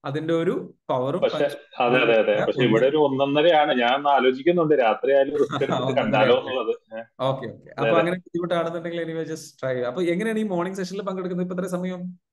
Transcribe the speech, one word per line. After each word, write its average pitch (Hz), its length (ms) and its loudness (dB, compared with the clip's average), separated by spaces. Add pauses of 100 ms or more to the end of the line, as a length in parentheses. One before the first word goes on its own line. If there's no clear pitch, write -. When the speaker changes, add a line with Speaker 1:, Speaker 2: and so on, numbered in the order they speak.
Speaker 1:
അതിന്റെ 156 280 -4
ഒരു 170 400 -2 (160)
പവറും 131 320 0
Speaker 2:
പക്ഷെ 135 160 0
Speaker 1:
പഞ്ചും - 480 -2
Speaker 2:
അതെ, 123 160 4
അതെ, 113 180 4
അതെ. 104 140 2
Speaker 1:
നമുക്ക് 104 140 0
Speaker 2:
പക്ഷെ 120 200 0
ഇവിടെ 113 180 4
ഒരു 143 120 2
ഒന്നൊന്നരയാണ്. 147 800 2
ഞാൻ 120 160 2
ഒന്ന് 143 140 0
ആലോചിക്കുന്നൊണ്ട് 139 640 2
രാത്രി 123 360 2
ആയാലും 139 220 4
risk 143 220 0
എടുത്തിട്ട് 139 180 0
Speaker 1:
<laughs> 127 100 -2
ഒന്നര 131 200 0
Speaker 2:
കണ്ടാലോ 110 320 4
Speaker 1:
ആയിക്കോട്ടെ. 131 140 -4
Speaker 2:
എന്നുള്ളത്. 117 500 -4
ഏ. - 20 -12 (180)
Speaker 1:
ഓക്കെ, 131 260 -2
ഓക്കെ. - 20 -8
Speaker 2:
അതെ, - 220 -16
Speaker 1:
അപ്പൊ - 200 -2
Speaker 2:
അതെ. 170 100 4
Speaker 1:
അങ്ങനെ 175 180 0
ബുദ്ധിമുട്ടാണെന്നുണ്ടെങ്കിൽ 170 880 -6
anyway 160 200 -6
just 151 240 -10 (160)
try. 127 220 -4
അപ്പൊ 127 160 -4
എങ്ങനെയാണ് 208 380 -2
ഈ 220 40 -2
മോർണിംഗ് 190 340 -4
സെഷനിൽ 190 240 -8
പങ്കെടുക്കുന്നത്? 180 460 -4
ഇപ്പൊ 180 80 -8
എത്ര 180 120 -4
സമയം? 180 520 -8 (140)